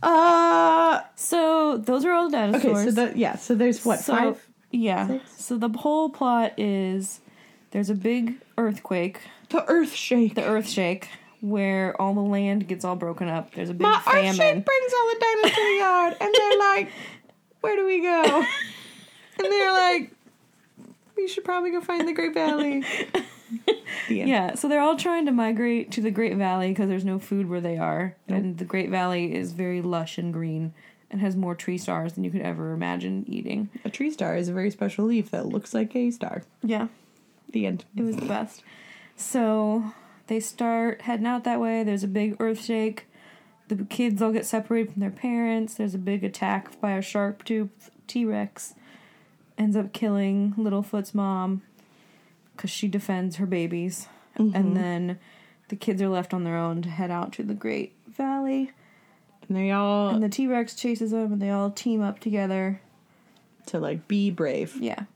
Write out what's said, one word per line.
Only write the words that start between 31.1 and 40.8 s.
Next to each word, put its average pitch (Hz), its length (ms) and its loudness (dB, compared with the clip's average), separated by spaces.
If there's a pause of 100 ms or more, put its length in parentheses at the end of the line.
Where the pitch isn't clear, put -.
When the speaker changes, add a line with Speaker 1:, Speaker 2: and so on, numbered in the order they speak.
Speaker 2:
and 202 100 -4
has 190 140 0
more 180 220 -2
tree 180 200 -4
stars 170 360 -4
than 175 100 -6
you 180 80 -2
could 180 120 -2
ever 160 300 -4
imagine - 540 -4
eating. - 420 -6 (160)
Speaker 1:
A 208 60 -4
tree 285 220 -4
star 165 240 -4
is 175 120 -2
a 175 40 -4
very 185 180 -2
special 202 340 -4
leaf 226 280 0
that - 160 -4
looks - 260 -6
like 220 220 -2
a 240 160 0
star. - 320 -8 (180)
Speaker 2:
Yeah. 220 240 -2 (680)
Speaker 1:
The 202 140 0
end. 170 180 -4 (120)
Speaker 2:
It 220 60 -2
was 226 140 -2
the - 100 -6
best. 214 360 -6 (540)
So 214 760 0 (360)
they 220 100 0
start 226 640 -2